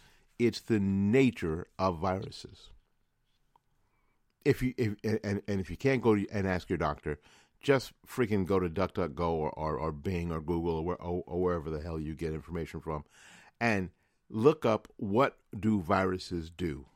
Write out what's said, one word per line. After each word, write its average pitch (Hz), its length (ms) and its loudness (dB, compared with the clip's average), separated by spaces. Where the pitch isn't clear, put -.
It's 117 220 2
the 110 200 2
nature 98 880 2
of 92 200 0
viruses. - 720 -6
If 135 180 2
you, 127 140 0
if, 107 280 0
and, 107 180 0
and, 101 240 -2
and 101 140 0
if 87 100 -6
you 85 60 -8
can't 135 260 0
go 117 100 6
and 101 340 0
ask 90 220 -2
your 92 80 0
doctor, 73 420 -2
just 135 300 2
freaking 104 380 0
go 95 140 2
to 90 100 2
DuckDuckGo 87 520 -2
or, 82 300 0
or, 76 280 -4
or 78 140 -4
Bing 85 400 -4
or 80 80 -4
Google 85 380 0
or, 80 60 -2
where, 87 160 -2
or, 87 260 -4
or 87 140 -2
wherever 85 300 0
the 78 100 -4
hell 80 200 -6
you 78 140 -6
get 78 200 -4
information 80 460 -8
from, 76 240 -6
and 101 300 0
look 127 380 4
up 107 300 0
what 117 420 0
do 104 220 2
viruses 92 680 0
do. 71 340 -6